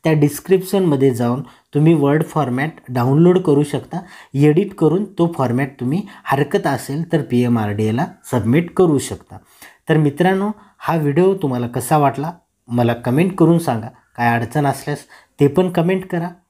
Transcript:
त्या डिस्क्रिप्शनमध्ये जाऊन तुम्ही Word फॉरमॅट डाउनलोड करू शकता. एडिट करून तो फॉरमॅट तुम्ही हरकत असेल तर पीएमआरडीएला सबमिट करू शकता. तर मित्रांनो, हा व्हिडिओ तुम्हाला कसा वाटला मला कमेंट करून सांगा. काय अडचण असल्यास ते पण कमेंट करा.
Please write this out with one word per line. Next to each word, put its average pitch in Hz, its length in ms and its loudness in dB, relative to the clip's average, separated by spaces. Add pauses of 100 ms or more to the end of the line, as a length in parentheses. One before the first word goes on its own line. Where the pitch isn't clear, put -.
त्या 160 100 2
डिस्क्रिप्शनमध्ये 151 1000 0
जाऊन 120 280 -2 (320)
तुम्ही 156 200 4
Word 147 300 2
फॉरमॅट 143 480 -4 (180)
डाउनलोड 143 500 4
करू 147 240 2
शकता. - 340 -8 (360)
एडिट 151 400 2
करून 160 320 0
तो 170 320 -2
फॉरमॅट 131 420 -2
तुम्ही 139 220 -2 (220)
हरकत 147 440 0
असेल 143 440 -4
तर 160 100 0
पीएमआरडीएला 117 840 0 (260)
सबमिट 127 420 0
करू 165 260 2
शकता. - 380 -12 (520)
तर 156 80 2
मित्रांनो, 185 540 0 (260)
हा - 180 -4
व्हिडिओ 160 380 2
तुम्हाला 127 340 -4
कसा 135 300 -2
वाटला 143 340 0 (360)
मला 120 260 0
कमेंट 139 420 -2
करून 165 240 4
सांगा. 117 280 -4 (300)
काय 117 180 0
अडचण 117 300 -2
असल्यास 139 340 -4 (400)
ते 143 80 6
पण 180 220 2
कमेंट 185 360 -2
करा. 175 240 -6 (200)